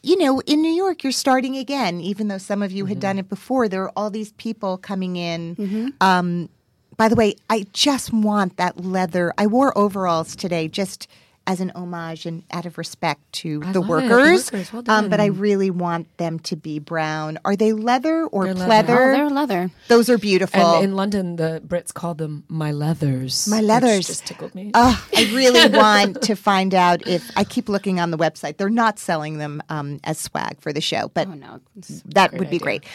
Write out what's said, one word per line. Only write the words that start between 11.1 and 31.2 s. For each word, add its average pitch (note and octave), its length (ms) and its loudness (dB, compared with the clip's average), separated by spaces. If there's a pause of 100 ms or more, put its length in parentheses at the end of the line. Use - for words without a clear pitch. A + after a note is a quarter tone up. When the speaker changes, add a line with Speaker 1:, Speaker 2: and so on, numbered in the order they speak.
Speaker 1:
as F#3 120 -4
an F#3 160 -6
homage E3+ 520 -10
and E3 260 -10
out E3+ 120 -8
of E3+ 140 -14
respect E3 420 -4 (120)
to D3+ 320 -6
Speaker 2:
I F#3 80 -6
Speaker 1:
the F#3+ 80 0
Speaker 2:
love F#3+ 80 -2
it. B3+ 200 2
The A#3 60 6
Speaker 1:
workers. D#4+ 380 6
Speaker 2:
workers, F#3+ 200 -6
well A#3+ 140 -10
Speaker 1:
Um, G#3+ 220 2
but G#3 120 0
I G#3 80 4
Speaker 2:
done. F#3+ 100 -2
Speaker 1:
really G3 320 2
want E3+ 360 -4 (120)
them E3 220 -4
to - 140 -8
be D3+ 240 -8
brown. D#3 680 -6
Are G3+ 120 0
they A3 160 4
leather B3+ 540 0
or F#3+ 180 -2
Speaker 2:
They're F#3+ 100 -2
leather. F#3 120 -2
Speaker 1:
pleather? A#3+ 440 6
Speaker 3:
Oh, C4+ 60 4
they're D4 140 0
leather. A3+ 400 -2 (180)
Speaker 1:
Those A#3 220 6
are A#3 80 4
beautiful. F#3+ 420 2 (160)
Speaker 2:
And F#3 80 4
in G3 120 0
London, F#3+ 400 -2
the D#3+ 300 -4
Brits F3 260 -6
call E3+ 220 -8
them D3+ 320 -10
my D#3 240 -4
leathers, D3 800 -2
Speaker 1:
My G#3+ 120 0
Speaker 2:
which G#3+ 60 2
Speaker 1:
leathers. A3 400 4
Speaker 2:
just - 200 -10
tickled - 280 -14
me. G3 200 -12
Speaker 1:
Uh, A#3+ 200 6 (220)
I A3+ 60 4 (120)
really C4 360 6
Speaker 2:
<laughs> G3+ 60 2
Speaker 1:
want G#3 460 4
to G#3+ 140 0
find F#3+ 360 2
out F3 360 4
if, F3 260 -2
I G3 80 0
keep - 260 -4
looking G3 300 -2
on E3+ 140 -2
the D#3+ 60 -4
website. D#3 400 -2
They're G3 120 0
not A3+ 300 2
selling D#3 380 -4
them, D3+ 220 -8 (100)
um, C#3+ 340 -6
as D#3+ 140 -6
swag - 420 -8
for D3+ 120 -8
the D#3 100 -6
show, - 320 -4
but E3+ 120 -2